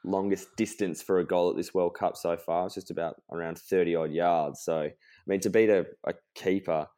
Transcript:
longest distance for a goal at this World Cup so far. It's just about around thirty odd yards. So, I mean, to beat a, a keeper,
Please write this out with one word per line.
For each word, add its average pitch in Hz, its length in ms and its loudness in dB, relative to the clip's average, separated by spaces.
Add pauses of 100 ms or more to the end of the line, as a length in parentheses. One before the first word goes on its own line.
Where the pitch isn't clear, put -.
longest 95 520 -2
distance 101 460 -2
for 95 160 2
a 85 80 2
goal 87 240 2
at - 60 -2
this - 180 -6
World 87 240 0
Cup 92 180 -2
so 85 200 -2
far. 85 300 -2
It's - 100 -10
just 92 160 -12
about 82 240 -6 (160)
around 82 260 -6
thirty 85 380 2
odd 78 160 -2
yards. 80 500 0
So, 80 200 -2
I 76 100 -4 (340)
mean, 98 140 0
to 101 100 -2
beat 110 180 6
a, 95 160 6 (220)
a - 80 -2 (220)
keeper, 90 500 0 (120)